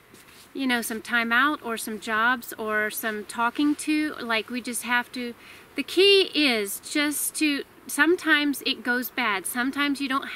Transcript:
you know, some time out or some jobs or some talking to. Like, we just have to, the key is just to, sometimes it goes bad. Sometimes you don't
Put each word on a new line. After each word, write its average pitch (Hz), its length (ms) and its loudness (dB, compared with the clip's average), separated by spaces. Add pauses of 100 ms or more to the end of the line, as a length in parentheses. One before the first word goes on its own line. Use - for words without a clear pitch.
(520)
you 269 140 -4
know, 240 160 2
some 220 180 -6
time 233 320 -2
out 277 320 4
or 226 140 -4
some 214 200 -8
jobs 233 600 -2
or 214 320 -2
some 208 340 -6
talking 240 500 0
to. 302 460 -2
Like, 226 300 -2
we 247 100 -4
just 240 220 -8
have 240 300 0
to, 240 220 -8 (400)
the 285 80 -4
key 392 520 6
is 233 460 0
just - 560 -2
to, 196 280 0 (220)
sometimes 302 800 4
it 262 160 -4
goes 247 280 0
bad. 208 360 -2
Sometimes 269 560 -2
you 277 60 -4
don't 269 280 -2